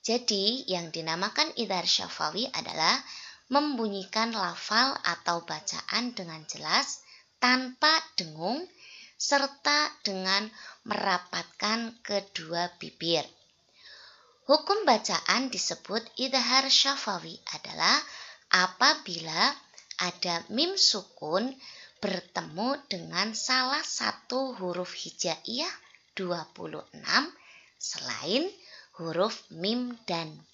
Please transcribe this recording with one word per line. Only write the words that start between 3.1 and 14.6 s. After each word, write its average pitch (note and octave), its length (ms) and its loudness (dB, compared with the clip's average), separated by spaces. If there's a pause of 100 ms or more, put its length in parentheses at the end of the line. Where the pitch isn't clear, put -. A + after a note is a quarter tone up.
membunyikan A3+ 800 0
lafal G#3+ 720 0
atau E3+ 400 0
bacaan G3+ 720 -4
dengan D#3+ 320 -10
jelas, D#3+ 560 -2 (320)
tanpa B3+ 560 4 (240)
dengung, F3 480 -2 (560)
serta D4 800 2
dengan G3 480 0 (400)
merapatkan G#3 1120 -2
kedua F3 800 -2
bibir. E3 420 0 (1200)
Hukum E4+ 400 4